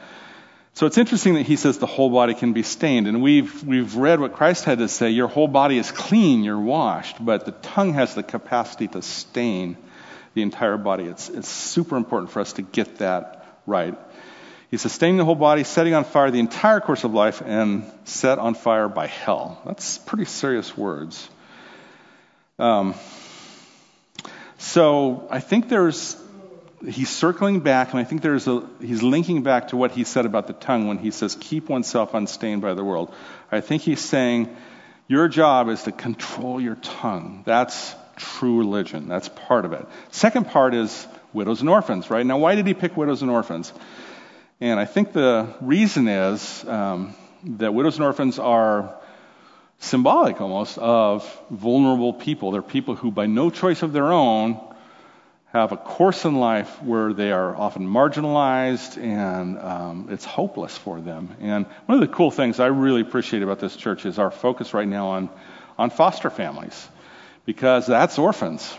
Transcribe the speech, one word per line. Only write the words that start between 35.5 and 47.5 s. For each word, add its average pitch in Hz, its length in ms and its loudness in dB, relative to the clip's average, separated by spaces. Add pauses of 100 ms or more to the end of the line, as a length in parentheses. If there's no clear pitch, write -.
is 110 160 -4
to 107 80 -6
control 123 680 -8
your 117 140 -4
tongue. 95 720 -8
That's 120 480 0 (220)
true 120 420 0
religion. 98 500 -2
That's 87 200 -6
part - 360 0
of 82 80 -6
it. - 140 -10 (240)
Second 226 380 2
part 131 260 4
is 113 320 -4 (260)
widows 107 280 -2
and 147 100 0
orphans, 131 400 2
right? 120 160 0
Now, 131 120 0
why 170 180 4
did 196 100 0
he 190 80 2
pick 175 220 -4
widows 143 260 0
and 131 80 -2
orphans? 98 420 -2 (880)
And 117 200 0
I 104 60 0
think 202 260 0
the 117 480 2
reason 143 480 2
is, 98 580 -2
um, 101 480 -6 (300)
that 110 280 -4